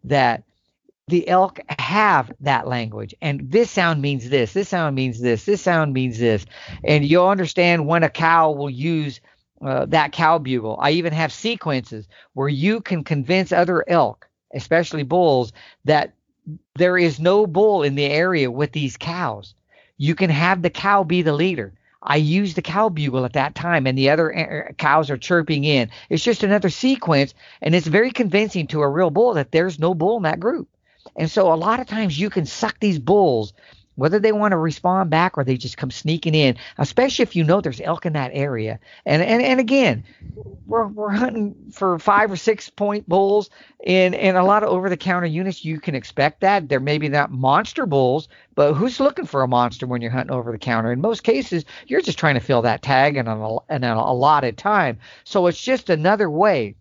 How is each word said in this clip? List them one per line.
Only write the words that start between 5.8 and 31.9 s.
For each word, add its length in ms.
means 260
this. 280
And 200
you'll 240
understand 580
when 160
a 60
cow 440
will 180
use, 500
uh, 220
that 260
cow 260
bugle. 420
I 120
even 200
have 200
sequences 760
where 160
you 320
can 240
convince 480
other 360
elk, 400
especially 480
bulls, 500
that 300
there 200
is 240
no 260
bull 360
in 120
the 120
area 440
with 220
these 240
cows. 580
You 160
can 160
have 320
the 80
cow 340
be 180
the 120
leader. 400
I 140
use 380
the 80
cow 260
bugle 380
at 80
that 200
time, 320
and 120
the 100
other, 260
uh, 380
cows 380
are 80
chirping 460
in. 260
It's 160
just 180
another 280
sequence, 640
and 140
it's 120
very 240
convincing 580
to 120
a 80
real 220
bull 240
that 180
there's 260
no 140
bull 240
in 60
that 180
group. 280
And 140
so 220
a 20
lot 260
of 60
times 320